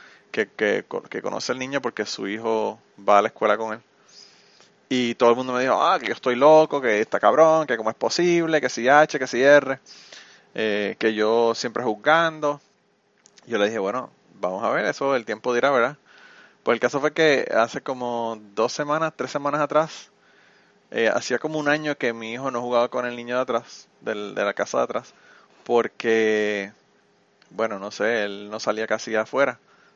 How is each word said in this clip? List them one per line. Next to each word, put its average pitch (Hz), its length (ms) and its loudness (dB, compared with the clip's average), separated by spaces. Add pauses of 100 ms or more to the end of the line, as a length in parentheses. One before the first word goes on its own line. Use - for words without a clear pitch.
(300)
que, 107 180 -2
que, 101 360 -2 (240)
que - 140 -10
conoce 101 300 -6
al 127 60 -4
niño 131 240 -6
porque 113 240 -6
su - 220 -8
hijo 110 500 -4 (300)
va 101 100 8
a 104 40 6
la 110 60 0
escuela 107 280 0
con 110 180 -8
él. 117 60 -14 (1080)
Y 123 260 -2
todo 120 160 6
el 120 60 6
mundo 127 160 -6
me 123 100 -2
dijo, 120 180 2
"Ah, 170 200 2
que 120 80 -8
yo 123 60 -4
estoy 127 220 -2
loco, 151 440 6
que 110 200 2
está - 200 -2
cabrón, 156 460 4
que 127 100 -2
cómo 110 140 -4
es 110 60 -12
posible, 165 640 0
que - 80 -2
si 120 200 -2
H, 151 300 6
que 131 80 -4
si 123 160 -2
R, 135 360 6 (760)
eh, 104 440 -4
que 110 160 0
yo 113 400 2
siempre 117 300 -6
juzgando". 151 760 0 (840)
Yo 113 120 -4
le 101 80 2
dije, 110 120 -4
"Bueno, 107 320 -4 (300)
vamos 98 240 -4
a 110 60 0
ver, 160 160 -2
eso 139 300 -2
el 117 80 -4
tiempo 110 300 -4
dirá, 123 160 2
¿verdad?". 135 260 0 (680)
Pues 120 120 2
el 113 40 -8
caso 127 200 0
fue 151 120 -2
que 151 420 2
hace 117 280 0
como 120 560 -6 (160)
dos 110 180 0
semanas, 151 440 -4
tres 131 140 -6
semanas 143 320 -4
atrás, 151 480 -2 (800)
eh, 113 180 0
hacía - 300 -2
como 156 200 -6
un 147 100 -2
año 151 280 -2
que 120 160 -2
mi 113 220 -10
hijo 135 160 -6
no 123 100 -4
jugaba 123 280 0
con 123 180 -4
el 120 100 -8
niño 120 200 -8
de 127 60 0
atrás, - 460 -6 (120)
del, 104 340 -8
de 101 100 -2
la 101 100 -2
casa 113 240 -2
de 123 60 2
atrás, 120 300 -8 (500)
porque, 110 1080 0 (800)
bueno, 104 280 -6
no 101 140 -10
sé, 110 320 -2
él 101 260 -10
no 107 100 -10
salía 110 260 -4
casi 110 280 -6
afuera. 127 440 0 (380)